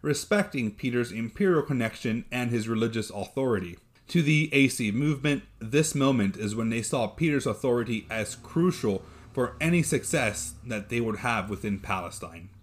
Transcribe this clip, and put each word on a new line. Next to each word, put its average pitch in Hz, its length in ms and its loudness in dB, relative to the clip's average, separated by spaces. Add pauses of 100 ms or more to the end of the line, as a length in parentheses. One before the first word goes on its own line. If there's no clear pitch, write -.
respecting 143 680 0
Peter's 120 400 -2
imperial 139 500 2
connection 117 680 -2
and 120 200 -2
his 113 160 0
religious 113 440 0
authority. 101 640 -2 (320)
To 170 120 4
the 151 320 4
A 139 140 6
C 113 240 0
movement, 139 520 0 (160)
this 139 340 2
moment 131 420 2
is 107 200 -4
when 113 140 0
they 113 120 -2
saw 113 260 0
Peter's 147 380 0
authority 120 640 0
as 110 260 -4
crucial 165 680 0 (300)
for 123 280 -2
any 165 220 4
success 127 720 0 (120)
that 110 240 -6
they 117 100 0
would 110 180 -2
have 107 320 -2
within 101 300 -2
Palestine. 85 680 -8 (140)